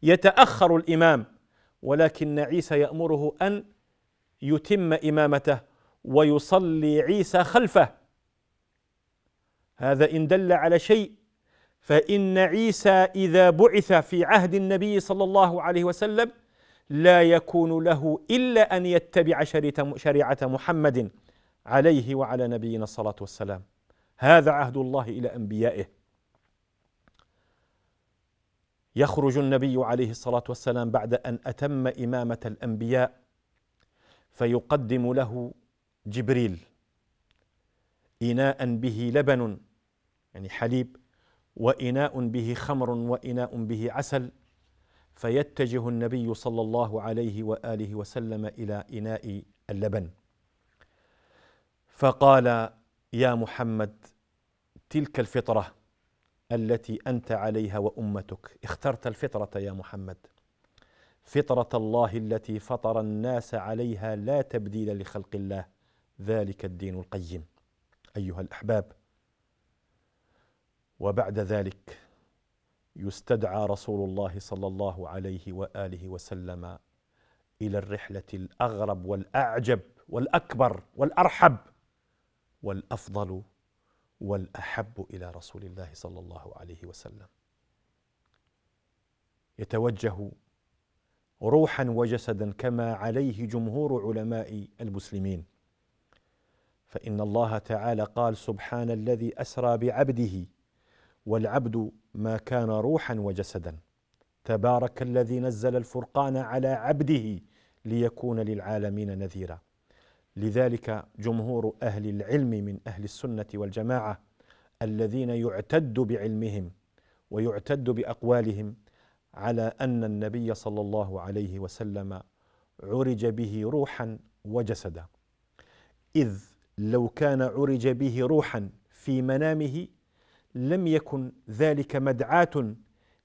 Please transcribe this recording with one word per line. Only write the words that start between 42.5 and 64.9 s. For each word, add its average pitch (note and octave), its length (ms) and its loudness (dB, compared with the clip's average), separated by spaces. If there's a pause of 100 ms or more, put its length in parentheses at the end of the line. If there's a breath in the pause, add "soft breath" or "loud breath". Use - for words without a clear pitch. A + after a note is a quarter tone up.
خمر، B2+ 360 -4
وإناء A#2+ 760 -4
به A2 280 -4
عسل، B2+ 380 -4 (840)
فيتجه B2 720 -2
النبي A#2 460 -2
صلى A#2 260 -4
الله A2 420 -2
عليه A2 400 -4
وآله G#2+ 520 -6
وسلم G#2+ 520 -8
إلى G#2 460 -10
إناء G#2+ 500 -8 (280)
اللبن، G2 400 -4 (1800)
فقال: B2+ 840 6 (420)
"يا B2 220 4
محمد، A2 720 -4 (840)
تلك D3 300 -2
الفطرة A2+ 540 -2 (800)
التي A2+ 540 -2
أنت B2 260 -4
عليها G#2+ 460 -4
وأمتك، G2+ 880 -6
اخترت - 420 -6
الفطرة G#2 520 -6
يا G2 140 -6
محمد، F#2+ 440 -14 (1080)
فطرة B2 520 0
الله A2+ 420 0
التي A2 420 -4
فطر A2+ 420 -4
الناس A2 540 -4
عليها A2 640 -6
لا C3 260 -2
تبديل G#2 580 -6